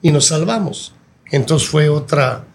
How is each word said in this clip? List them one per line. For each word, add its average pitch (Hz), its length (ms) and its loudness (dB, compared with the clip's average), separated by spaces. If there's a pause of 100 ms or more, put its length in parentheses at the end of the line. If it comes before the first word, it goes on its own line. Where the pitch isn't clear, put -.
y 165 100 4
nos 143 160 2
salvamos. 175 640 -4 (380)
Entonces 139 360 0
fue 151 220 2
otra 135 640 0